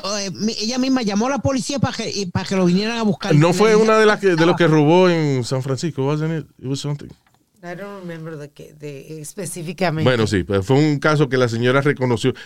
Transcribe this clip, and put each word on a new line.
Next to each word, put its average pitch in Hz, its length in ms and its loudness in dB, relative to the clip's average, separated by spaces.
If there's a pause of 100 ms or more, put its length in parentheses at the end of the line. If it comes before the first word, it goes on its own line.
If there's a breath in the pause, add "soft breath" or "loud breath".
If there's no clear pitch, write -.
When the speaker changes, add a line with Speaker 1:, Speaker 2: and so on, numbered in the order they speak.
(220)
Speaker 1:
eh, 196 100 -8
mi-, 180 280 -4
ella 220 180 -4
misma 254 240 0
llamó 208 260 0
a 269 40 -2
la 277 80 -2
policía 269 400 -2
pa' 262 140 -2
que, 214 160 -8
y 196 180 -6
pa' 185 180 -6
que 202 100 -4
lo 185 100 2
vinieran 202 320 0
a 233 60 -4
buscar. 202 320 -2
Speaker 2:
¿No 156 140 6
Speaker 1:
Le 180 40 2
Speaker 2:
fue 202 160 4
Speaker 1:
dijeron 220 200 4
Speaker 2:
una 220 100 4
de 220 60 6
las 208 140 4
que, 196 160 2
de 165 100 4
los 175 100 4
Speaker 1:
que 170 100 2
Speaker 2:
que - 40 4
robó 156 400 6
en 147 340 0
San 131 200 -4
Francisco, 135 420 -4
wasn't 156 360 -2
it? - 60 -12 (120)
It - 80 -12
was 135 120 -4
something. 147 300 -8 (560)
Speaker 3:
I 175 100 -12
don't 202 260 -14
remember 165 360 -12
the 143 120 -14
ca-, - 280 -20
the, 147 440 -14
específicamente. 165 840 -4
Speaker 2:
Bueno, 120 240 2
sí, 92 160 0
pues 98 220 0
fue 135 120 2
un 147 220 2
caso 147 300 2
que 131 80 0
la 127 100 2
señora 123 320 2
reconoció. 123 540 0 (120)